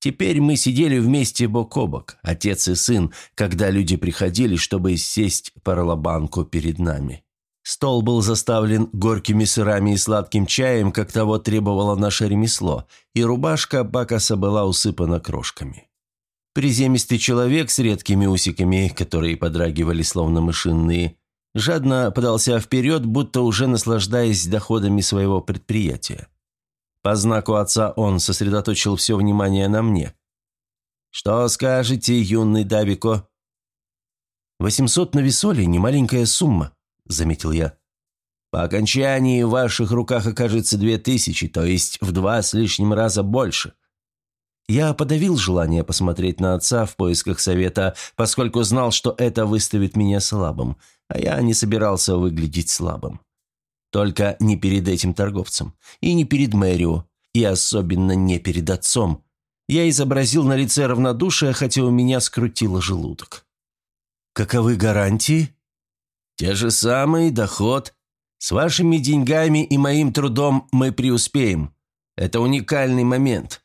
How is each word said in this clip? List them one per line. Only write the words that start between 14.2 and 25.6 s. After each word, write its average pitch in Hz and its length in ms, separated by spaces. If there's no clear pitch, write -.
была 101 300
усыпана 87 540
крошками. - 680
Приземистый 131 640
человек 123 540
с - 80
редкими 101 480
усиками, 92 680
которые 82 440
подрагивали 82 640
словно 82 400
мышиные, 82 720
жадно 131 560
подался 117 500
вперёд, 131 460
будто 127 340
уже 120 280
наслаждаясь 110 800
доходами 101 540
своего 98 400
предприятия. - 880